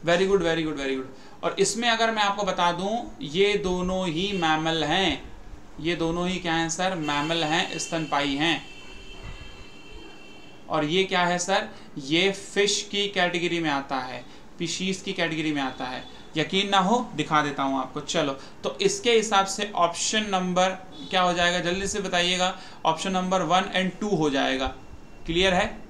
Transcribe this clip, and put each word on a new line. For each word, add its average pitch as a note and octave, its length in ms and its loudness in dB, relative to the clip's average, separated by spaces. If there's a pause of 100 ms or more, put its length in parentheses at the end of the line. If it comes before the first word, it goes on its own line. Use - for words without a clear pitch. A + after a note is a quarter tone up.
very F3 160 6
good, F#3+ 200 6
very E3 200 2
good, D3+ 140 -2
very C3+ 180 0
good। - 480 -8
और E3+ 160 -2
इसमें A3+ 300 2
अगर A3+ 220 4
मैं G#3+ 120 0
आपको G3+ 200 0
बता F3+ 300 2
दूं, G3+ 320 -2 (160)
ये G3 360 2
दोनों F#3 520 0
ही F3+ 240 0
मैमल D#3+ 520 2
हैं। D#3+ 480 0 (480)
ये E3 160 0
दोनों E3+ 320 0
ही F#3 100 -2
क्या E3 160 -2
हैं E3 140 0
सर? F#3 260 0
मैमल D#3 500 0
हैं, E3+ 340 0
स्तनपाई D3 560 0
हैं। D3+ 320 0 (2000)
और D#3 160 0
ये F3+ 200 2
क्या F#3 200 2
है F3 140 2
सर? G#3 300 0 (300)
ये E3 340 2
फिश - 600 0
की G3+ 160 0
कैटेगरी F3 520 0
में D#3+ 100 0
आता C#3 260 -2
है, B2+ 280 -6 (340)
फिशीज F#3 420 -2
की G3 120 -6
कैटेगरी D#3+ 400 -2
में C#3+ 100 0
आता C3 220 -4
है। B2+ 320 -10 (200)
यकीन F#3 320 0
ना G3 100 4
हो, A3 360 2
दिखा D3+ 280 2
देता C#3+ 200 -2
हूँ C3+ 180 2
आपको। C3 200 -6
चलो, C#3+ 320 0
तो - 480 -8
इसके G3 320 2
हिसाब G#3 340 4
से G#3 280 -4
ऑप्शन G3 540 2
नंबर F3+ 400 4 (420)
क्या F#3 120 4
हो F3+ 100 4
जाएगा, F3 280 4
जल्दी F3+ 260 0
से G3+ 140 -2
बताइएगा, F3+ 580 2 (260)
ऑप्शन E3 280 2
नंबर F#3 300 2
वन F3 200 4
and F#3 380 0
टू G#3 160 2
हो D3+ 140 4
जाएगा। C3 360 0 (600)
क्लियर F3+ 280 4
है? G#3 240 0 (120)